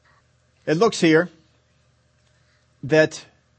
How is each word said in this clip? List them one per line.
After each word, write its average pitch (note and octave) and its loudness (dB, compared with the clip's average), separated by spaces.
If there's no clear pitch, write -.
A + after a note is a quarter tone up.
It D#3 -2
looks G#3+ -2
here E3 2
that, D#3 -2